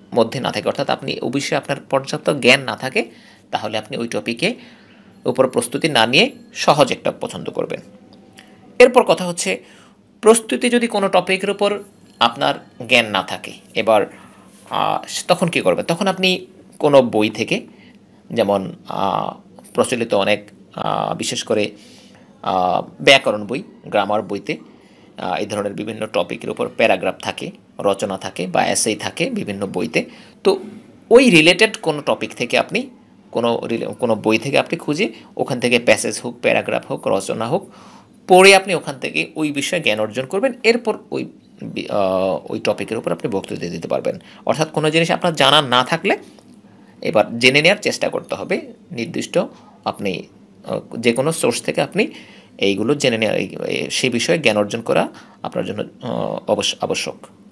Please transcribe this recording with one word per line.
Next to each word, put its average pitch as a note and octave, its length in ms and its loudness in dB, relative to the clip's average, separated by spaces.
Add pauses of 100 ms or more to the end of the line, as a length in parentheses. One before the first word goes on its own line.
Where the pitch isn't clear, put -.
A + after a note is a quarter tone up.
(140)
মধ্যে A#2 260 0
না - 120 -4
থাকে, G2+ 160 -4
অর্থাৎ C3+ 220 -2
আপনি - 320 -6
ওই - 80 -4
বিষয়ে C#3+ 280 -2
আপনার C#3 220 -6
পর্যাপ্ত C#3 500 -4
জ্ঞান C3+ 300 4
না A#2 160 -6
থাকে, C3+ 280 -4 (460)
তাহলে G#2+ 280 -4
আপনি B2 180 -8
ওই A#2 120 -4
টপিকে A#2 460 -4 (720)
উপর C3 240 4
প্রস্তুতি - 400 -2
না A#2+ 180 4
নিয়ে E3 240 4 (240)
সহজ C#3+ 380 4
একটা - 280 -2
পছন্দ - 300 -8
করবেন। - 300 -6 (960)
এরপর B3 260 8
কথা F#3+ 200 2
হচ্ছে, F3+ 400 -4 (560)
প্রস্তুতি A3+ 500 4
যদি A#3 160 2
কোনো G3+ 220 0
টপিকের F#3+ 420 0
উপর G3+ 320 -2 (380)
আপনার C#3 340 2 (340)
জ্ঞান A#2+ 180 4
না G2+ 160 0
থাকে, G#2+ 300 -10 (220)
এবার, A2 320 4 (640)
আহ, G2+ 360 -2 (220)
তখন F3+ 200 2
কী C#3 120 -2
করবেন? F#2 240 2
তখন E3+ 220 -2
আপনি F#3 400 0 (320)
কোনো C#3+ 240 6
বই G#2+ 280 0
থেকে, E3 360 -4 (680)
যেমন, G2+ 400 0 (160)
আহ, - 460 -2 (400)
প্রচলিত A#2 400 0
অনেক, G#2 360 0 (240)
আহ, G#2 400 -2
বিশেষ - 300 -6
করে, G#2+ 260 0 (720)
আহ, F#2 400 0 (180)
ব্যাকরণ B2+ 460 4
বই, B2+ 160 -6 (240)
গ্রামার G#2 360 0
বইতে, G2+ 340 -8 (600)
আহ, F#2 180 -6
এই F2+ 120 -4
ধরনের G#2 280 -4
বিভিন্ন G#2+ 320 -8
টপিকের - 440 -10
উপর A#2+ 260 -6
প্যারাগ্রাফ F#2+ 460 0
থাকে, - 280 -8 (300)
রচনা G2 380 -2
থাকে G2 280 -8
বা B2+ 200 0
এসে - 300 -2
থাকে E3 340 -4
বিভিন্ন G#2 360 -6
বইতে। - 380 -4 (400)
তো - 160 2 (500)
ওই B3 200 8
রিলেটেড F3 460 6
কোনো D3+ 240 -4
টপিক A#2 340 -4
থেকে A#2+ 240 -2
আপনি G3+ 320 -2 (400)
কোনো A#2 360 0
রিলে-, A#2 260 -4
কোনো A2+ 220 0
বই A2 240 2
থেকে C#3 200 0
আপনি C3+ 200 -2
খুঁজে E3+ 340 -2 (240)
ওখান B2 240 -4
থেকে A#2+ 180 2
প্যাসেজ A2+ 420 0
হোক, A#2+ 200 -12
প্যারাগ্রাফ A#2 500 -2
হোক, - 180 -6
রচনা A2 380 -2
হোক, D#3 240 -4 (580)
পড়ে G3 280 10
আপনি F#3+ 180 0
ওখান C#3+ 240 -4
থেকে C#3+ 360 -4
ওই D3+ 180 -2
বিষয়ে C#3+ 280 -4
জ্ঞান A2 200 0
অর্জন G#2+ 260 -4
করবেন। A3 260 -2 (100)
এরপর A3 360 0 (120)
ওই C3+ 180 -6 (340)
বি-, - 300 -10
আহ, F#2+ 600 0
ওই B2 80 -6
টপিকের G#2 380 -4
উপর - 140 -4
আপনি D3+ 180 -6
বক্তৃতা F#2 380 -6
দিতে E2+ 200 -8
পারবেন। - 340 -2 (240)
অর্থাৎ D3+ 240 0
কোনো D3+ 200 -2
জিনিস E3 200 2
আপনার F3 240 0
জানা D3 280 4
না B2 220 4
থাকলে F3+ 340 -2 (840)
এবার G#2+ 360 0
জেনে C3 240 4
নেওয়ার F#3+ 200 4
চেষ্টা - 260 -2
করতে - 260 -6
হবে। B2 380 -6 (180)
নির্দিষ্ট A#2+ 480 -6 (460)
আপনি, G2+ 380 -4 (420)
আহ, G#2+ 160 -4 (180)
যে A#2 140 4
কোনো C3+ 200 0
সোর্স A#2+ 300 -2
থেকে - 200 -2
আপনি F#3 240 -2 (520)
এইগুলো G2+ 360 0
জেনে B2+ 240 0
নেওয়া, G#2 180 0
এই, F#2+ 200 -6 (100)
এই, - 240 -4
সেই - 200 -2
বিষয়ে A#2+ 280 0
জ্ঞান A2+ 180 2
অর্জন G#2 260 -2
করা - 260 0 (340)
আপনার - 220 -6
জন্য, G#2 200 -6 (180)
আহ, A2+ 360 -6 (100)
অবশ্য G#2 320 0
আবশ্যক। - 460 -6 (260)